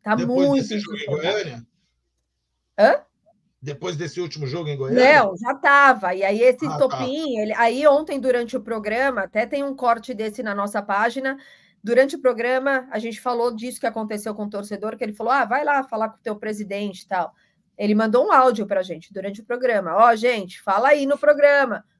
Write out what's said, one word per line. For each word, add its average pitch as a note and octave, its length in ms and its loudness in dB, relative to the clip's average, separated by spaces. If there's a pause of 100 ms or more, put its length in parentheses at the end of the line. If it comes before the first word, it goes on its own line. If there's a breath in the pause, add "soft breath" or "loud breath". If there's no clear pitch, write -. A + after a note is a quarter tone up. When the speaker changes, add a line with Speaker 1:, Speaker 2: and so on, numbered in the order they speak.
Speaker 1:
Tá G#3+ 140 0
Speaker 2:
Depois B3 340 2
Speaker 1:
muito C#4 120 2
Speaker 2:
desse G#3 180 -6
jogo G#3 180 -10
em G#3+ 40 -12
Speaker 1:
insustentável. E3+ 300 -2 (120)
Speaker 2:
Goiânia? A#2+ 240 -12 (1120)
Speaker 1:
Hã? B3 180 6 (640)
Speaker 2:
Depois D3 340 -8
desse D#3+ 240 -8
último D3+ 260 -8
jogo D#3 240 -6
em C#3+ 60 -6
Goiânia? B3 480 4
Speaker 1:
Não, G3 140 -4
já A#3+ 180 -6
tava. C4+ 580 4
E F#3+ 100 -2
aí G3+ 180 0
esse B3+ 240 4
Speaker 2:
Ah, C#4 40 -4
tá. B3+ 60 -6
Speaker 1:
estopim, C4 640 -2
ele... G#3+ 140 -4
aí A#3+ 340 2
ontem C#4+ 320 2
durante A#3+ 380 -2
o A3+ 40 -8
programa, A3 640 -4
até G#3+ 220 -2
tem C#4 180 -4
um C#4 120 -6
corte A#3+ 380 -2
desse A3 300 -8
na G#3+ 100 -6
nossa G3+ 280 -4
página, A#3 560 -2 (440 loud breath)
durante B3+ 360 2
o - 40 -16
programa C4 720 0
a G#3+ 80 -4
gente A3+ 220 -8
falou A#3+ 340 -2
disso A#3+ 240 -10
que B3+ 80 -4
aconteceu G#3+ 480 -6
com G#3+ 80 -8
o G#3 60 -8
torcedor, G#3 480 -8
que - 60 -8
ele G#3+ 100 -6
falou, A3+ 180 -4
"Ah, C4 140 2
vai B3+ 180 -2
lá C#4+ 200 0
falar A3 260 -4
com - 80 -20
o - 60 -20
teu G#3+ 120 -6
presidente G3+ 680 -8
e - 40 -20
tal." F3+ 260 -4 (440)
Ele G#3 180 2
mandou A3+ 320 2
um G#4+ 60 0
áudio B3 340 4
pra F#3+ 160 -2
gente E3 300 -14
durante G3+ 260 -10
o A3 60 -20
programa, A3+ 500 -2
"Ó, A3+ 200 8
gente, G#3+ 460 -2
fala G#3 280 2
aí D4 160 4
no C#4 120 0
programa, C#4+ 680 4 (140)